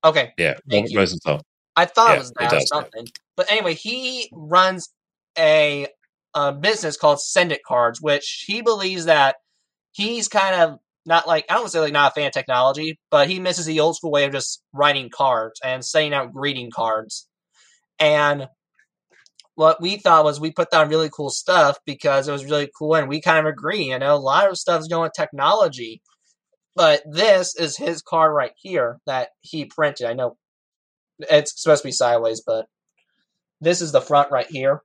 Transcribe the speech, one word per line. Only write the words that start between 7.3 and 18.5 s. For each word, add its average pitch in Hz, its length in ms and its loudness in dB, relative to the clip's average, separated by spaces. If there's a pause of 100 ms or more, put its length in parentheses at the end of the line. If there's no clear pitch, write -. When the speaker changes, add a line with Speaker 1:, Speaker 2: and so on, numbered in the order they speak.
Speaker 1:
It - 120 -6
Cards, 120 360 0
which - 460 -4
he 214 140 -6
believes 190 460 -2
that 143 300 4 (560)
he's 220 360 -4
kind 196 260 0
of 160 240 2 (280)
not, 165 200 2
like, 160 220 0
I 180 60 0
don't 226 140 -2
say, 165 120 -2
like, 147 120 0
not 143 200 4
a - 20 -20
fan 147 120 -2
of 131 60 -4
technology, 139 680 0 (120)
but 143 180 4
he 185 120 -4
misses 175 260 -4
the 160 140 -2
old 160 160 0
school 160 140 -8
way 143 140 2
of 139 80 -4
just - 300 -8 (100)
writing 139 380 0
cards 117 540 -2
and 131 200 -6
sending 151 300 -2
out 127 180 -6
greeting 127 380 -6
cards. 110 560 -6 (720)
And 147 500 2 (1080)